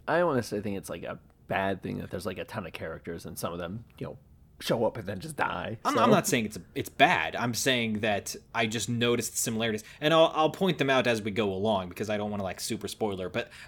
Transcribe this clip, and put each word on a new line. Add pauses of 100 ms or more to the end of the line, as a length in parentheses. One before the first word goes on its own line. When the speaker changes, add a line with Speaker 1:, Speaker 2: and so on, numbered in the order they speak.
Speaker 1:
I
don't
necessarily
think
it's,
like,
a (300)
bad
thing
that
there's,
like,
a
ton
of
characters
and
some
of
them, (140)
you
know, (400)
show
up
and
then
just
die,
Speaker 2:
I'm,
Speaker 1:
so.
Speaker 2:
I'm
not
saying
it's, (160)
it's
bad.
I'm
saying
that (200)
I
just
noticed
similarities. (160)
And
I'll,
I'll
point
them
out
as
we
go
along
because
I
don't
wanna,
like,
super
spoiler,
but (180)